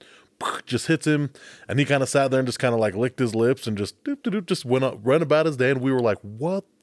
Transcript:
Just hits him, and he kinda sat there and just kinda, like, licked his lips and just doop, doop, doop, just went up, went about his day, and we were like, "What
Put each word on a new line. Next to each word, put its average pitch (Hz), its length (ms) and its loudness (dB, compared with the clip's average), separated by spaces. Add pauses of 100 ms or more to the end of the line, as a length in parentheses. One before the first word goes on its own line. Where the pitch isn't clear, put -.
(640)
Just - 220 -4
hits 160 180 0
him, 147 260 0 (360)
and 110 120 -2
he 147 60 4
kinda 135 220 2
sat 135 240 2
there 131 80 2
and 131 80 0
just 120 120 -4
kinda, 120 180 2
like, 107 180 0
licked 123 240 -2
his 113 160 0
lips 117 320 2
and 107 100 -4
just 101 280 -6
doop, 285 180 -6
doop, 202 120 -2
doop, 208 100 -4
just - 180 -4
went 131 220 0
up, 104 180 -4
went 135 180 4
about 156 240 2
his 151 120 -2
day, 127 120 2
and 135 120 0
we 135 100 0
were 131 80 2
like, 110 220 2
"What 143 420 -6 (200)